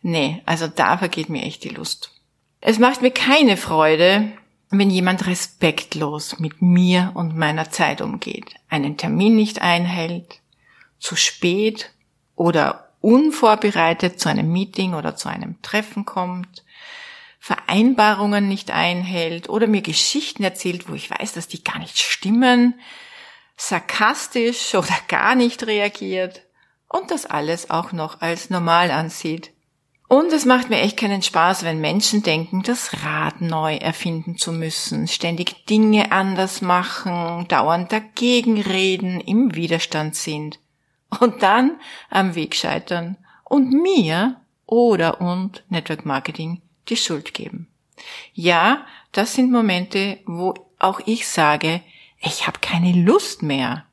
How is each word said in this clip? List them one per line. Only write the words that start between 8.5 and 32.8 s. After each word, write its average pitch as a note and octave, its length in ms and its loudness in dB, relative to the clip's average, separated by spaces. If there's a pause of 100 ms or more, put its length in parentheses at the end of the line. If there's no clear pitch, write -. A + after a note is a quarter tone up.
einen D3 280 -4
Termin F3 400 4
nicht G#3+ 260 0
einhält, F3 760 -2 (580)
zu - 180 -8
spät G#3 760 0 (420)
oder D#3+ 560 0 (100)
unvorbereitet G#3+ 1200 4
zu - 80 0
einem D#3 240 0
Meeting F#3+ 420 -2
oder C#3+ 220 -6
zu - 120 -8
einem - 340 -10
Treffen G#3 420 -4
kommt, F3+ 600 -8 (760)
Vereinbarungen G#3 1080 2
nicht G3 220 -6
einhält E3+ 760 -2
oder A3 200 0
mir G#3 120 2
Geschichten - 640 -4
erzählt, F3+ 480 -4
wo - 40 -8
ich D3 160 -12
weiß, - 220 -6
dass E3+ 160 -12
die - 140 -14
gar - 160 -6
nicht D#3+ 200 -8
stimmen, A#3+ 760 4 (840)
sarkastisch A#3 1160 -2
oder G#3+ 200 0 (120)
gar - 280 2
nicht A#3+ 320 0
reagiert G3+ 760 -4 (460)
und F#4 220 -4
das D#4+ 160 -4
alles D#3 440 -4
auch E3+ 220 -4
noch D#3+ 280 -8
als E3+ 300 -6
normal F3 400 2
ansieht. D#3+ 640 -4 (560)
Und D#4+ 240 6
es D#4 140 2
macht B3 240 4
mir G#3+ 100 2
echt G#3 160 0
keinen G3+ 240 -2
Spaß, F3 440 2
wenn D#3+ 180 -2
Menschen G#3 400 0
denken, E3 400 0
das G3 420 -4